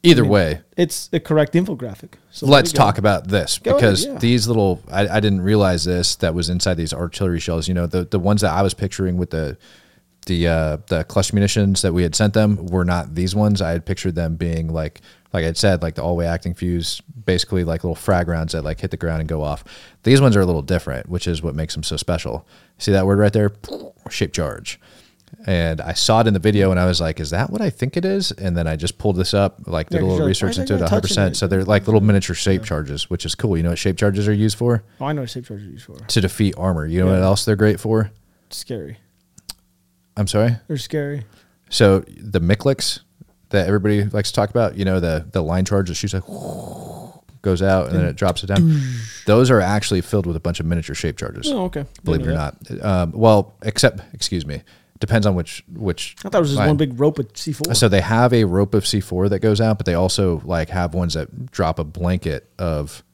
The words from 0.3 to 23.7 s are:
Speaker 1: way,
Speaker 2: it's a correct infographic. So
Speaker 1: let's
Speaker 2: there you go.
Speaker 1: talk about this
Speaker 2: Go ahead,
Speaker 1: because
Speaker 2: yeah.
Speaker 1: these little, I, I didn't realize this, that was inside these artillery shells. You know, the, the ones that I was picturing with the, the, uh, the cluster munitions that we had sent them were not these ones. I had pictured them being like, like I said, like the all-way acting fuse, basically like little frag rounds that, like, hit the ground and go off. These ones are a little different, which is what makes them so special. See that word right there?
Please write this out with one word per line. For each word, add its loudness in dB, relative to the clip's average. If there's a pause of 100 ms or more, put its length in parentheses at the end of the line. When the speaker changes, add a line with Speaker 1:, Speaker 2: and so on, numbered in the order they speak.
Speaker 1:
way, 2 (160)
Speaker 2:
it's -2
a 0
correct 0
infographic. -4 (160)
So -8
Speaker 1:
let's 6
Speaker 2:
there -2
you 2
go. 8
Speaker 1:
talk 2
about 2
this 0
Speaker 2:
Go -4
ahead, 4
Speaker 1:
because 4
Speaker 2:
yeah. -10
Speaker 1:
these 2
little, 2 (100)
I, 0
I 2
didn't 2
realize 2
this, 0
that -2
was -2
inside 0
these -4
artillery -2
shells. -4
You -2
know, 0
the, -2
the -2
ones 2
that 2
I 2
was 0
picturing -4
with -2
the, -4 (680)
the, 0
uh, 0 (120)
the -2
cluster -2
munitions 2
that 0
we 2
had 0
sent 2
them 2
were 0
not -2
these -2
ones. 2
I -2
had -4
pictured -4
them -2
being -2
like, -6 (320)
like -2
I -2
said, 2
like -4
the -6
all-way -2
acting -4
fuse, -4 (260)
basically 0
like -4
little -4
frag 0
rounds -2
that, -4
like, -6
hit -6
the -8
ground -4
and -4
go -4
off. -6 (400)
These 8
ones 6
are 6
a 4
little 0
different, -4
which -4
is -2
what -4
makes -6
them -6
so -6
special. -4 (320)
See 0
that 4
word 4
right 4
there? 2 (580)